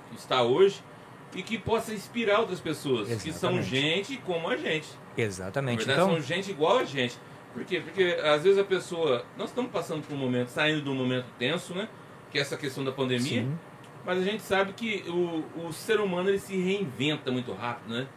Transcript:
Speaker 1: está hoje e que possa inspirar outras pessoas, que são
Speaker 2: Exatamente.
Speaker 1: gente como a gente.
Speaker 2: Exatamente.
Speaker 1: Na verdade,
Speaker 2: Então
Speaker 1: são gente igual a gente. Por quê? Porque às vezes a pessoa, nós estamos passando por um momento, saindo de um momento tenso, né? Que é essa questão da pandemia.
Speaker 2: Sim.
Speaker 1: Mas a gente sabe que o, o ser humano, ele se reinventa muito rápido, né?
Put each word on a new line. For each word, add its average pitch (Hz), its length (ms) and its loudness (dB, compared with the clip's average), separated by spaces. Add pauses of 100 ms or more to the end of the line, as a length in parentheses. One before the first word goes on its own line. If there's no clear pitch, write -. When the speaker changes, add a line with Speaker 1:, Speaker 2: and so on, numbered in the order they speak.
(140)
Speaker 1:
está 127 280 2
hoje 156 400 6 (520)
e 185 80 -6
que 220 140 -4
possa 220 380 -2
inspirar 214 460 2
outras 185 200 -2
pessoas, 131 480 0
que 117 240 -2
são 170 260 0
Speaker 2:
Exatamente. 104 120 0
Speaker 1:
gente 165 480 0
como 170 300 -2
a 254 100 0
gente. 160 300 -2 (280)
Speaker 2:
Exatamente. 110 640 -2
Speaker 1:
Na 110 60 0
verdade, 139 140 4 (100)
Speaker 2:
Então 170 40 4
Speaker 1:
são 156 80 0 (140)
gente 196 140 -4
igual 170 280 4
a 262 60 2
gente. 131 320 -2 (380)
Por 123 100 -6
quê? 170 160 -2
Porque 170 440 2
às 151 180 6
vezes 196 160 8
a 196 60 4
pessoa, 165 600 2 (140)
nós 214 100 -4
estamos - 220 -4
passando 165 360 -2
por 147 60 -8
um 139 60 -4
momento, 123 300 2
saindo 151 340 2
de 139 80 -4
um 135 40 0
momento 127 320 0 (120)
tenso, 160 360 -2
né? 190 140 -4 (420)
Que 143 80 0
é - 40 4
essa - 140 -2
questão 135 280 -6
da 135 80 0
pandemia. 127 500 0
Speaker 2:
Sim. 143 160 -2 (460)
Speaker 1:
Mas 185 140 0
a 185 40 2
gente 202 200 -2
sabe 196 320 2
que 214 340 -4
o, 170 580 -2
o 160 60 -6
ser 220 280 0
humano, 180 280 2
ele 196 100 4
se 196 180 -6
reinventa 151 760 0
muito 123 240 -2
rápido, 113 400 -6
né? 131 120 -4 (100)